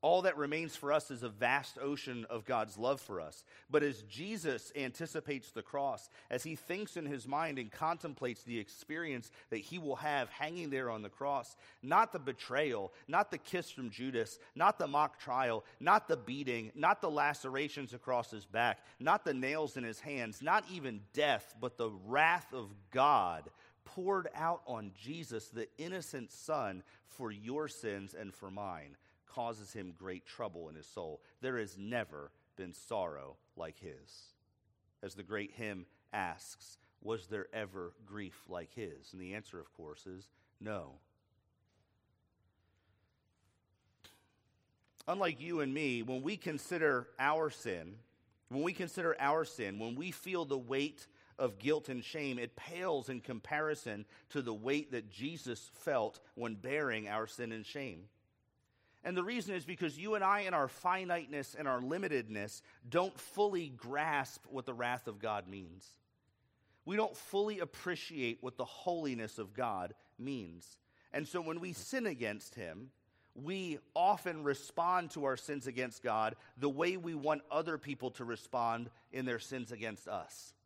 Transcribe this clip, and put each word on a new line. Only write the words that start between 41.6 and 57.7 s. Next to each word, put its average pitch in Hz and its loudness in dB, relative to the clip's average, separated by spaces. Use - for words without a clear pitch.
Unlike 170 4
you 165 2
and 135 4
me, 135 2
when 127 0
we 180 0
consider 151 2
our 151 6
sin, 92 -4
when 135 0
we 175 2
consider 170 0
our 151 4
sin, 101 -4
when 117 -2
we 170 -4
feel 175 -2
the 135 0
weight 135 -2
of 117 0
guilt 147 2
and 123 -4
shame, 139 -2
it 120 -4
pales 165 -2
in 127 -4
comparison 127 -2
to 143 0
the 117 0
weight 135 0
that 110 -2
Jesus 120 -6
felt 120 0
when 117 -4
bearing 120 0
our 110 0
sin 113 -6
and 110 -8
shame. 110 -10